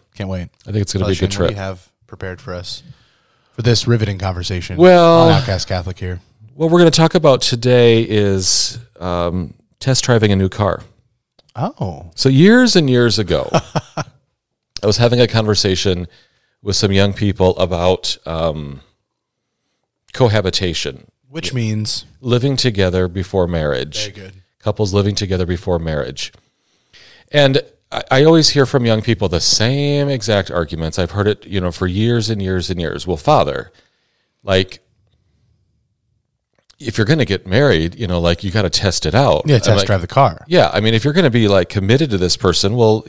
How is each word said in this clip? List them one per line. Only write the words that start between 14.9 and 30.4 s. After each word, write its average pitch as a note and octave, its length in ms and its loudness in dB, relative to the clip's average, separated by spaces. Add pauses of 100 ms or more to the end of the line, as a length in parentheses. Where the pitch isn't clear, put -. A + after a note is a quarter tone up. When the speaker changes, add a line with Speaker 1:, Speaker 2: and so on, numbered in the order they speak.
Speaker 2:
having A#2+ 240 2
a A#2 60 4
conversation G2 800 -2 (540)
with G2+ 160 -4
some G2+ 160 0
young G2 200 2
people F#2 440 0
about, F2+ 680 -2
um, D#2 560 -6 (1300)
cohabitation. F#2 920 -2 (220)
Speaker 1:
Which D3+ 220 -10
Speaker 2:
Yeah. C3 40 -6
Speaker 1:
means? G#2+ 500 -6 (160)
Speaker 2:
Living B2+ 340 0
together F#2 540 0
before F2+ 380 -4
marriage. D2+ 540 -4 (120)
Speaker 1:
Very F#2+ 160 -20
good. - 120 -20 (180)
Speaker 2:
Couples G#2 340 -4
living G2+ 220 0
together F#2 300 -4
before F2 340 -4
marriage. D#2 540 -8 (1000)
And C#3 300 2 (300)
I, - 200 -8
I C3+ 120 4
always D#3+ 260 6
hear C#3 160 2
from B2+ 200 0
young A2 180 0
people G#2+ 260 0
the E2+ 100 0
same C#3+ 680 0
exact G#2 400 -2